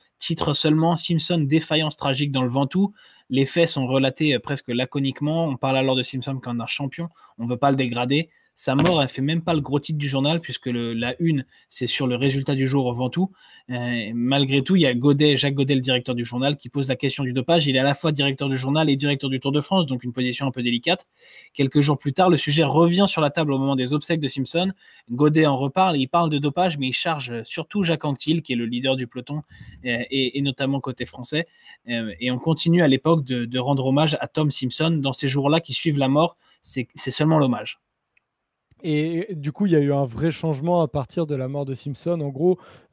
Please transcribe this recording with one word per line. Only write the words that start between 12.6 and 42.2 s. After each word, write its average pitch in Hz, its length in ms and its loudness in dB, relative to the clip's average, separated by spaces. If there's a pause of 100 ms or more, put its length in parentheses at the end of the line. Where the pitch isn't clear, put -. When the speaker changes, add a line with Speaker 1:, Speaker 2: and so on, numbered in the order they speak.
Speaker 1:
jour 135 200 2
au 120 60 -2
Ventoux. 127 380 -2 (380)
Euh, 120 440 -4
malgré 135 520 2
tout, 190 100 2
il 180 60 6
y 151 40 6
a 127 80 4
Godet, 143 440 4
Jacques 139 160 0
Godet, 139 220 2
le 131 40 4
directeur 127 340 0
du 120 120 -2
journal, 131 320 -2
qui - 100 -18
pose 135 220 -4
la 127 80 0
question 139 260 -2
du 127 80 -2
dopage. 143 360 2
Il 131 100 2
est - 20 4
à 131 40 2
la 139 120 2
fois 160 160 -2
directeur 139 380 -2
du 135 80 0
journal 143 320 0
et 135 80 2
directeur 143 320 -2
du 131 100 -2
Tour 139 140 -2
de 147 80 2
France, 185 240 2
donc 131 180 -4
une 123 80 -6
position 123 340 -2
un 131 60 0
peu 127 100 -6
délicate. 120 460 0 (460)
Quelques 139 260 2
jours 143 180 2
plus 143 140 -4
tard, 185 180 4
le 170 60 6
sujet 151 300 2
revient 170 420 4
sur 165 140 0
la 147 80 2
table 151 240 0
au 135 40 0
moment 135 200 0
des 127 160 0
obsèques 160 260 -2
de 143 80 -4
Simpson. 165 460 -2 (360)
Godet 151 360 4
en 143 100 2
reparle, 151 400 0
il 131 120 0
parle 170 220 2
de 151 80 -2
dopage, 151 400 0
mais 135 100 -4
il 127 60 -4
charge 127 500 -4
surtout 185 400 -4
Jacques 165 200 0
Anquetil, 156 380 0
qui - 100 -8
est 123 60 0
le 117 80 -2
leader 131 320 -2
du 127 100 -6
peloton, 127 300 -10 (480)
euh, 120 260 -2
et, 131 260 0
et 139 40 0
notamment 135 400 -2
côté 127 240 -8
français. 151 420 -6 (400)
Euh, 113 320 -4
et 123 100 -2
on 127 100 -2
continue 165 420 2
à 151 80 6
l'époque 151 340 2
de, 123 220 -2
de 123 140 -4
rendre 135 260 0
hommage 147 340 2
à 120 80 -6
Tom 156 240 0
Simpson. 156 500 -2
Dans 135 120 -2
ces 139 160 -2
jours-là 143 320 2
qui - 100 -14
suivent 143 260 -2
la 135 120 2
mort, 156 260 2 (260)
c'est, - 320 -6
c'est - 180 -4
seulement 156 280 2
l'hommage. 120 400 -2 (1000)
Speaker 2:
Et 165 500 -2
du 151 200 -6
coup, 208 140 -2
il 180 80 4
y - 20 6
a 151 60 8
eu 143 100 2
un 139 140 2
vrai 127 260 -2
changement 165 500 0
à 151 60 2
partir 151 400 -4
de 147 80 -2
la 131 140 -4
mort 143 160 -4
de 135 80 -6
Simpson, 156 480 -4